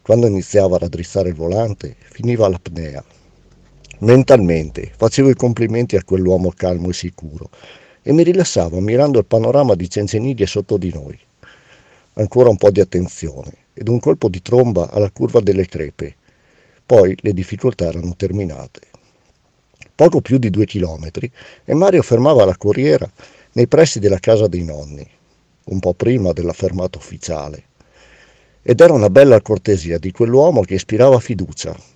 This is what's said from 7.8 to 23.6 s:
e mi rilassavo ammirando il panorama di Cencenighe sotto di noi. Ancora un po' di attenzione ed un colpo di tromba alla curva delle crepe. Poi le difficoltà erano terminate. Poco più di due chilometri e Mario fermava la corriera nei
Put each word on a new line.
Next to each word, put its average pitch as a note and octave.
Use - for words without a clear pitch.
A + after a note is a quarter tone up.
e C#3
mi E3
rilassavo D#3+
ammirando A#2+
il G#2
panorama A#2
di F2+
Cencenighe G#2+
sotto G#2
di F2+
noi. C#2
Ancora A#2+
un G#2
po' G2+
di F#2+
attenzione D#2+
ed G#2
un A#2+
colpo C#3+
di F2+
tromba A2+
alla G#2
curva A#2+
delle F#2+
crepe. D2
Poi F#2+
le G#2
difficoltà F#2
erano E2+
terminate. F2
Poco D#3+
più B2+
di A2+
due G2+
chilometri D#2+
e -
Mario F3
fermava B2
la F#2
corriera -
nei A#2